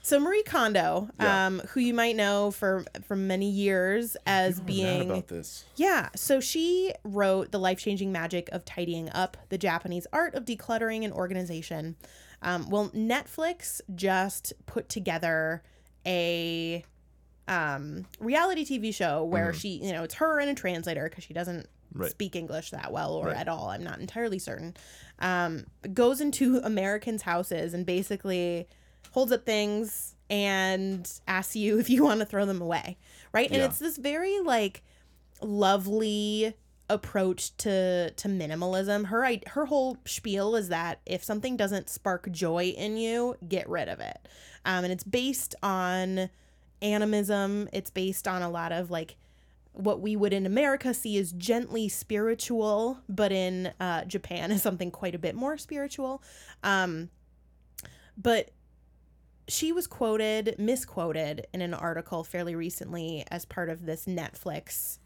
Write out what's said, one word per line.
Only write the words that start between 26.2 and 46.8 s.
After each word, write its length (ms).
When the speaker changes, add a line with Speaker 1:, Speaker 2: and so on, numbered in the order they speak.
Speaker 1:
into 420
Americans' 580
houses 520
and 100
basically 840
holds 200
up 140
things 680
and 840
asks 300
you 220
<laughs> 20
if 80
you 160
wanna 220
throw 180
them 160
away, 380
right? 180
And 80
Speaker 2:
Yeah. 60
Speaker 1:
it's 140
this 180
very, 440
like, 420
lovely 1120
approach 680
to, 540
to 160
minimalism. 800
Her 180
i-, 240
her 180
whole 380
spiel 520
is 120
that 380
if 180
something 320
doesn't 320
spark 420
joy 360
in 200
you, 400
get 220
rid 200
of 120
it. 280
Um, 200
and 80
it's 120
based 580
on 640